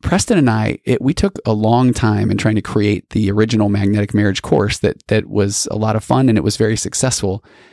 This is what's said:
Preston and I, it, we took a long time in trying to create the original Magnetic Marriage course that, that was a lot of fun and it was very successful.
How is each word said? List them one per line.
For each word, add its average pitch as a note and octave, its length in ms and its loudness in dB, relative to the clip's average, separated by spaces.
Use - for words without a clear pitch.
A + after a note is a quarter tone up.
Preston G#3 340 0
and C#3 140 4
I, A2 340 -2
it, B2 160 0
we C#3 140 -2
took - 320 -2
a A2+ 60 2
long A#2 400 2
time G#2 400 0
in G2+ 40 0
trying A2 200 0
to G2 60 0
create G#2 480 -2
the G#2 200 0
original G#2+ 380 2
Magnetic G2+ 440 0
Marriage G#2 300 0
course - 360 -2
that, - 280 -4
that A2 200 -2
was G2+ 440 -2
a - 60 -4
lot G#2+ 180 0
of A2 80 -2
fun C3 260 2
and A2 80 4
it - 60 2
was G#2 140 0
very A2+ 200 2
successful. - 680 -4